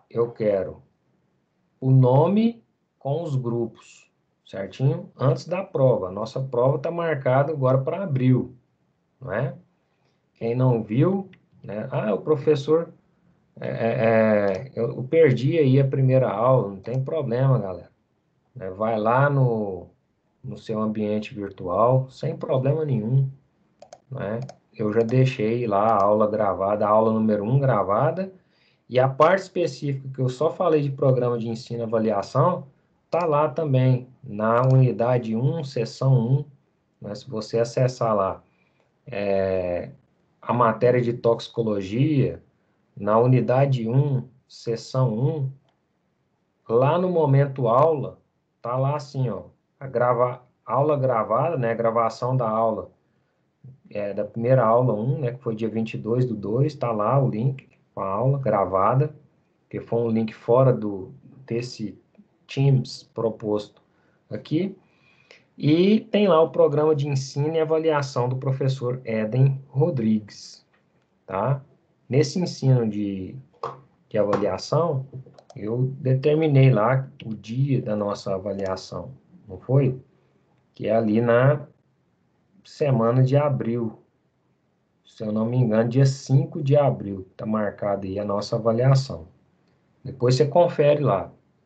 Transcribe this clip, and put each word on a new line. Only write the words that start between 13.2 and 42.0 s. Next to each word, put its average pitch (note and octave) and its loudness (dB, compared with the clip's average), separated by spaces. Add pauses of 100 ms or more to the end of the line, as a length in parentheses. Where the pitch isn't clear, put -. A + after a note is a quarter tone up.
é, - -8
é, A2 0
é, - -20
eu, A2+ -4
eu A#2+ -8
perdi D3+ 2
aí C#3 4
a C3+ 2
primeira C3 2
aula." A2 2
Não G2 -12
tem B2 -6
problema, C3 0
galera. F#2 -6 (680)
Né? F#2+ -10
Vai A2 -2
lá B2 2
no, A2 -2 (560)
no - -14
seu A2 -6
ambiente G#2+ -4
virtual, G2+ 0
sem - -8
problema C#3 -2
nenhum, C3 0 (840)
né? G#2 -6 (340)
Eu G#2+ -4
já A2+ 2
deixei A#2+ 0
lá G#2 2
a G#2+ 2
aula G#2+ 4
gravada, G#2 0
a G#2 0
aula A2 4
número A2 0
um B2+ 2
gravada, C3 0 (560)
e A#2+ 0
a C3 4
parte E3 4
específica D3 -6
que - -6
eu B2+ 0
só D#3 -2
falei D#3+ 2
de C#3 -2
programa B2 2
de A2+ -6
ensino A#2 -8
e A#2 -4
avaliação, A2 0 (420)
tá E3+ -2
lá D3+ 2
também, C3 2 (160)
na A2 0
unidade A#2+ 2
um, D3+ -2
seção C3+ -2
um, B2+ 2 (560)
né? G2+ -10
Se - -18
você A2 -6
acessar A#2+ 0
lá, F#2+ -2 (640)
é, F#2+ -2 (500)
a - -4
matéria A#2+ 2
de A#2+ -2
toxicologia, A2+ -2 (540)